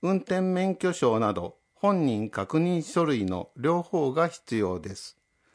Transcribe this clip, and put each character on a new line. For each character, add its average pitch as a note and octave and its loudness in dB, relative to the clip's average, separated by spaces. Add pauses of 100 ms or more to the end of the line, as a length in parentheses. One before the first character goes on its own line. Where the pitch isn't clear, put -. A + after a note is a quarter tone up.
運 F#3+ 2
転 F#3 0
免 F#3 2
許 F3+ -2
証 A2+ 2
な G#2 2
ど F2 -6 (200)
本 F#3+ 2
人 A2 0
確 G2 -4
認 E3+ 2
書 E3+ 0
類 C3 0
の F#2 -4
両 E3 0
方 D3+ 0
が E3 2
必 - -6
要 F#2 0
で G2 -10
す。 - -16 (380)